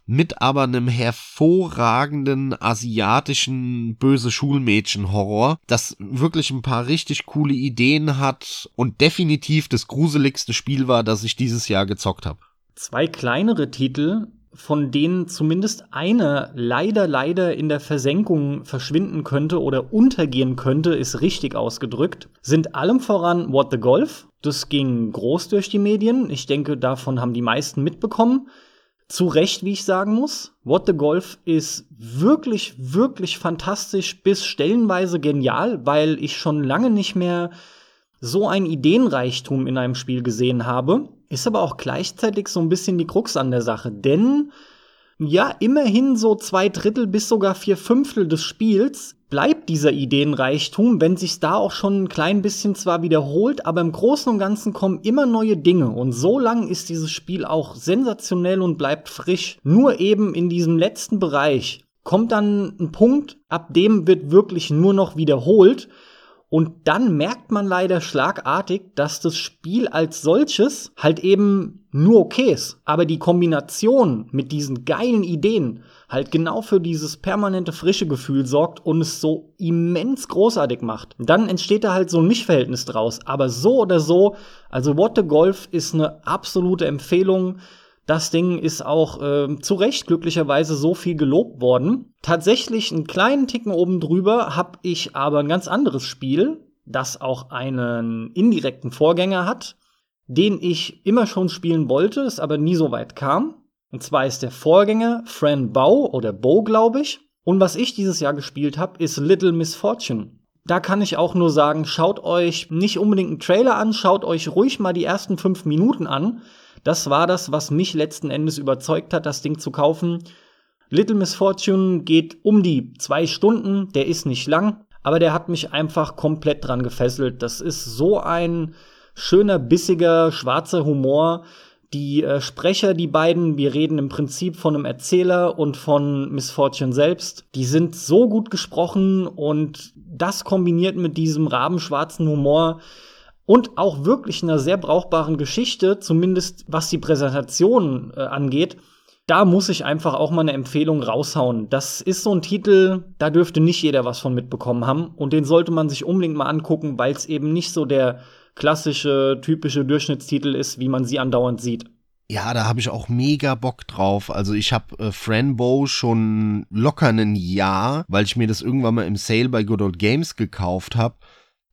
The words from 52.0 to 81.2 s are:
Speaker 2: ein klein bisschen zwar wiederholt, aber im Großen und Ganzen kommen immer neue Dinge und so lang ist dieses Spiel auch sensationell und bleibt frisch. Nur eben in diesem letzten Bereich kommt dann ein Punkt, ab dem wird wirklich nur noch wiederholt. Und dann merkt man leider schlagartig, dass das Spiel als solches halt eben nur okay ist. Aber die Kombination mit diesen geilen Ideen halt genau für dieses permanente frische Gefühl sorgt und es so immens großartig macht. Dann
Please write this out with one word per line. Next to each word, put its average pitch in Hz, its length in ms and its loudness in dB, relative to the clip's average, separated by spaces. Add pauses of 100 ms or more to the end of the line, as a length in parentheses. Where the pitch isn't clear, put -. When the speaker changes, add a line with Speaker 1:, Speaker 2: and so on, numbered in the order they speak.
Speaker 2:
ein 180 40 -4
klein 180 320 0
bisschen 196 360 -2
zwar 170 260 -2
wiederholt, 165 640 0
aber 165 140 0
im 165 100 0
Großen 247 420 0
und 208 60 0
Ganzen 202 340 -2
kommen 190 300 -2
immer 262 240 2
neue 220 300 2
Dinge 156 340 4
und 120 220 -2
so 160 260 2
lang 233 300 0
ist - 200 -6
dieses 160 220 -6
Spiel 170 340 -8
auch 160 300 -4
sensationell 190 880 0
und 170 160 0
bleibt 151 300 -2
frisch. - 560 -4
Nur 214 340 6
eben 202 360 2
in 175 140 0
diesem 170 300 2
letzten 202 400 0
Bereich 143 640 0 (200)
kommt 220 260 2
dann 208 480 0
ein 165 140 -4
Punkt, 269 460 2 (100)
ab 165 260 -6
dem 190 320 6
wird 147 240 4
wirklich 180 400 4
nur 175 240 4
noch 190 220 0
wiederholt. 160 720 6 (640)
Und 160 380 0
dann 190 260 2
merkt 190 380 -2
man 202 140 0
leider 185 340 0
schlagartig, 175 920 -4
dass 147 260 -2
das 160 160 -2
Spiel - 500 -4
als 160 360 -2
solches 254 760 0
halt 160 220 2
eben 196 760 0
nur 190 280 8
okay 233 320 2
ist. - 340 -6
Aber 156 180 2
die 156 140 -2
Kombination 175 1120 2
mit 131 180 -2
diesen 143 360 -6
geilen 208 380 0
Ideen 170 580 -2 (260)
halt 127 220 -4
genau 165 320 0
für 208 180 2
dieses 156 380 -6
permanente 190 540 -2
frische 185 340 -2
Gefühl 135 400 -2
sorgt 147 380 0
und 165 180 0
es - 180 -6
so - 380 -4
immens 175 680 -2
großartig 180 520 0
macht. 110 380 -8
Dann 180 320 2